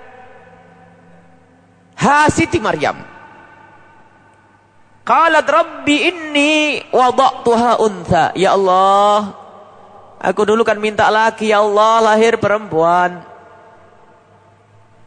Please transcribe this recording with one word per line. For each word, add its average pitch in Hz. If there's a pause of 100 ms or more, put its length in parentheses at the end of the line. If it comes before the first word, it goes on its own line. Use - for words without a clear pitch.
(2000)
ha 294
Siti 330
Maryam. 151 (2000)
Qalat, 311
"Rabbi 294 (180)
inni 302 (160)
wada'tuha 240
untha." 175
"Ya 170
Allah, 196 (880)
aku 190
dulu 220
kan 214
minta 208
laki, 220
ya 208
Allah, 214
lahir 226
perempuan." 180 (1900)